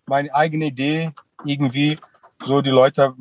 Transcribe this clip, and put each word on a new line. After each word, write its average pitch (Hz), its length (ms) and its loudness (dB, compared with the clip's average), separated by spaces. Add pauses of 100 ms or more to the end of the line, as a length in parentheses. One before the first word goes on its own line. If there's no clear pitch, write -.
meine 143 300 -4
eigene 156 300 0
Idee 151 460 -4 (340)
irgendwie 143 520 -2 (460)
so 139 180 2
die 139 80 -2
Leute 135 520 4